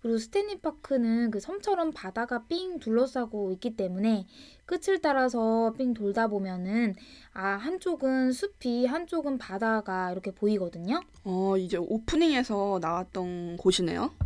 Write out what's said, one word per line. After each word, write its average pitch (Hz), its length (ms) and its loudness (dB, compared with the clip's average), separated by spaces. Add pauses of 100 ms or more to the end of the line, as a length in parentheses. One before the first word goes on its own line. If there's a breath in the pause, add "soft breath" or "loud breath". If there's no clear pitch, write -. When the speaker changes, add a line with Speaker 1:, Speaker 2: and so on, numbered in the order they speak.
Speaker 1:
그리고 226 180 2
스탠리 403 420 -2
파크는 240 720 2
그 208 80 -2
섬처럼 359 520 0
바다가 233 540 -4
삥 359 320 -4
둘러싸고 226 720 0
있기 226 240 -6
때문에 196 500 0 (380 loud breath)
끝을 359 360 0
따라서 233 760 2
삥 254 180 0
돌다 220 340 0
보면은, 196 680 0 (380 loud breath)
아, 190 100 -10 (140)
한쪽은 262 760 0
숲이, 247 540 -2
한쪽은 285 520 -2
바다가 196 760 -2
이렇게 185 180 -6
보이거든요. 190 720 -2 (240)
Speaker 2:
어, 190 320 2
이제 180 220 0
오프닝에서 220 1000 2
나왔던 175 760 -4
곳이네요. 185 560 2 (140)